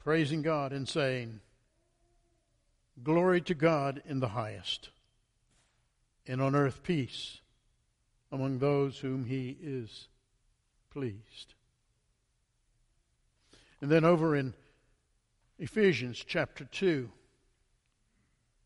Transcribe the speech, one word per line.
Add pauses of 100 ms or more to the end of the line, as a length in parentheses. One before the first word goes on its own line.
praising
God
and
saying, (1600)
"Glory
to
God
in
the
highest, (1400)
and
on
earth
peace (920)
among
those
whom
he
is (840)
pleased." (2250)
And
then
over
in (1040)
Ephesians
chapter
two, (1600)